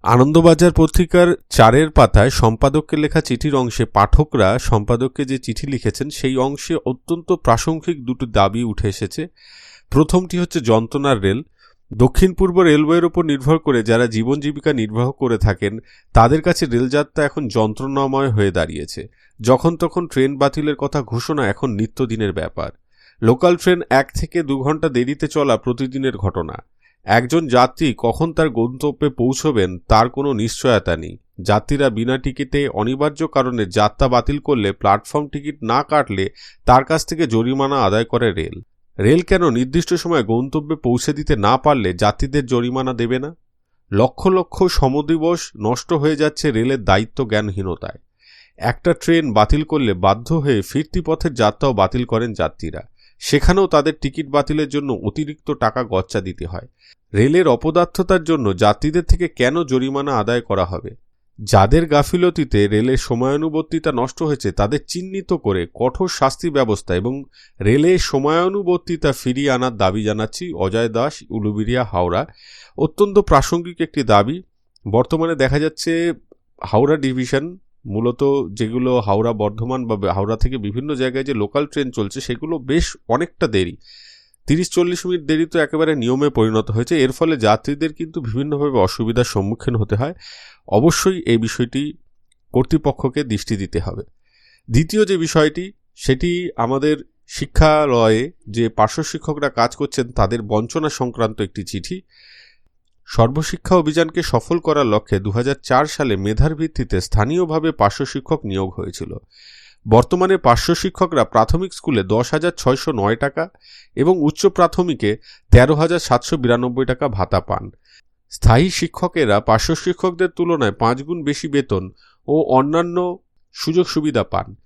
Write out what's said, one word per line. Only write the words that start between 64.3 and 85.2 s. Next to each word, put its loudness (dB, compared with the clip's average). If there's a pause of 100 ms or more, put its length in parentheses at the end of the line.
তাদের 0
চিহ্নিত -8
করে -2
কঠোর -2
শাস্তি -2
ব্যবস্থা -2
এবং -4 (360)
রেলের 2
সময়ানুবর্তিতা -2
ফিরিয়ে -2
আনার -2
দাবি 0
জানাচ্ছি। -4
অজয় -2
দাস, -2 (160)
উলুবেড়িয়া, -2
হাওড়া। -2 (520)
অত্যন্ত 2
প্রাসঙ্গিক 2
একটি -4
দাবি। 2 (460)
বর্তমানে 0
দেখা 2
যাচ্ছে -2 (720)
হাওড়া 2
ডিভিশন, -4 (280)
মূলত -2 (300)
যেগুলো -2
হাওড়া 0
বর্ধমান -4
বা -2
হাওড়া -2
থেকে 0
বিভিন্ন -6
জায়গায় -4
যে -4
লোকাল -2
ট্রেন -4
চলছে, -6
সেগুলো -8
বেশ -2 (120)
অনেকটা -2
দেরি। -2 (720)
তিরিশ 0
চল্লিশ -2
মিনিট -4